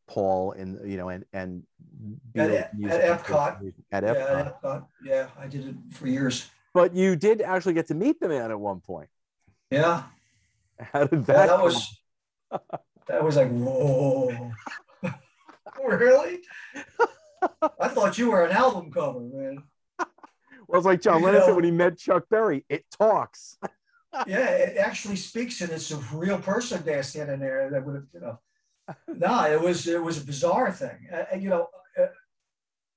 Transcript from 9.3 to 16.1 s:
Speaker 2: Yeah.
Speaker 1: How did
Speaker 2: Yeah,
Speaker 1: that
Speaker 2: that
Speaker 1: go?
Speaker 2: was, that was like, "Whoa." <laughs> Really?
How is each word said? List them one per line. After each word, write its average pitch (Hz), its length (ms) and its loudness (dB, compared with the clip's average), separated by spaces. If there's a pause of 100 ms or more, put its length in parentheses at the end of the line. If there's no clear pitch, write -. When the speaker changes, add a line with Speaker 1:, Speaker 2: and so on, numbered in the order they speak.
Speaker 2:
Yeah. - 340 2 (760)
Speaker 1:
How 143 240 0
did 151 140 2
Speaker 2:
Yeah, 135 160 2
Speaker 1:
that - 20 10
Speaker 2:
that - 120 8
Speaker 1:
go? 180 160 4
Speaker 2:
was, - 380 0 (1080)
that - 140 0
was 151 140 2
like, 127 140 4
"Whoa." 127 1080 0
<laughs> - 560 -12 (720)
Really? 262 560 4 (1400)